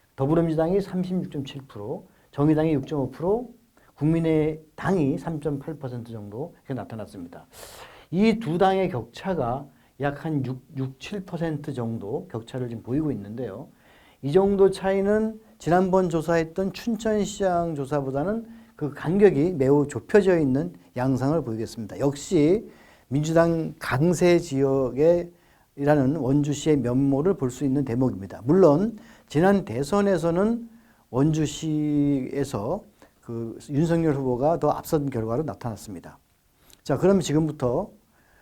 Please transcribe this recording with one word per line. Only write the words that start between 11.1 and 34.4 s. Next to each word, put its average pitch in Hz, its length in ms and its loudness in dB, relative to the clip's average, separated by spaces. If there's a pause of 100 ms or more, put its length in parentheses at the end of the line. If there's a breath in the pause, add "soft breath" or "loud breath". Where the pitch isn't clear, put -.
퍼센트 156 480 -6
정도 117 580 -6
격차를 123 380 -8
지금 113 140 -10
보이고 143 280 -2
있는데요. 110 560 -10 (540 soft breath)
이 135 100 -4
정도 190 400 6
차이는 202 720 0 (160 loud breath)
지난번 185 500 2
조사했던 165 640 0
춘천시장 196 1040 -2
조사보다는 143 680 -2 (320 loud breath)
그 151 160 -6
간격이 180 600 4
매우 143 320 4
좁혀져 180 540 2
있는 147 340 0 (220 loud breath)
양상을 135 480 0
보이겠습니다. 110 560 -8
역시 147 720 0 (400 loud breath)
민주당 160 720 2
강세 170 600 2
지역에 135 920 2 (460 soft breath)
이라는 143 400 2
원주시의 147 640 2
면모를 139 560 2
볼 127 180 -2
수 147 140 -6
있는 139 180 0
대목입니다. 107 640 -2
물론 180 520 6 (300 loud breath)
지난 190 380 2
대선에서는 185 1040 0 (400 loud breath)
원주시에서 143 1700 0 (360 soft breath)
그 117 380 -10 (120)
윤석열 160 460 2
후보가 135 440 0